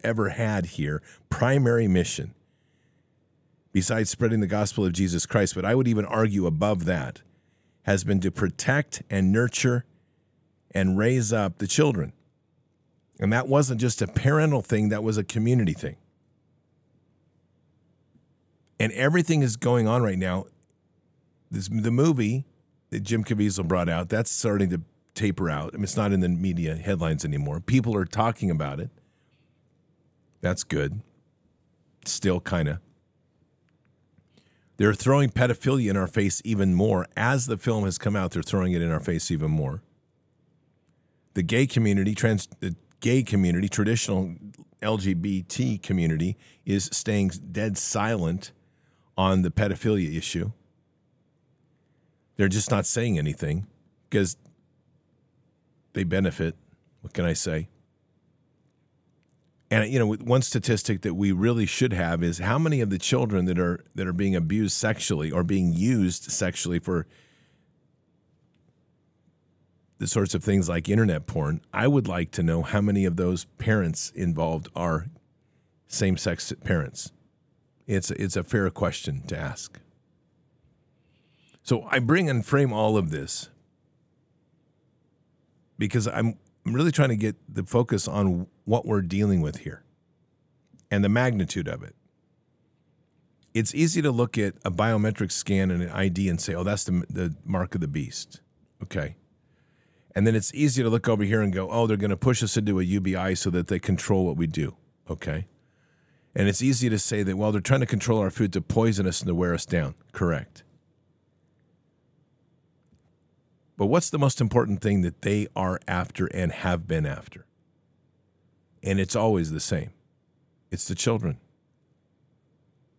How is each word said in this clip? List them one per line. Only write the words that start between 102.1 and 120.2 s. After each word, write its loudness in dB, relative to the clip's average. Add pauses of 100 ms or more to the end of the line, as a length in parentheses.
push 2
us 0
into 2
a 0
U 0
B 0
I 0
so 0
that 0
they -2
control 0
what -2
we 0
do." -4 (340)
Okay. -8 (880)
And 2
it's 0
easy 2
to 2
say -2
that, -2
"Well, 0
they're 2
trying 2
to 0
control 0
our 0
food -2
to -2
poison 2
us -2
and -6
to 0
wear 0
us -4
down." -2 (180)
Correct. -4 (3000)
But 0
what's 2
the -4
most 2
important 2
thing 2
that -2
they 0
are -2
after -2
and -2
have -2
been 0
after? -10 (1400)
And 2
it's 0
always 2
the -6
same. -4 (800)